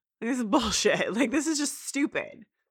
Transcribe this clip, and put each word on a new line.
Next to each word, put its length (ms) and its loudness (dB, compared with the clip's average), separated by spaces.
Like, 120 -4
this 80 0
is 40 0
bullshit. 720 2
<laughs> 20 -2
Like, 160 2
this 160 0
is 120 0
just 280 -4
stupid. 580 -4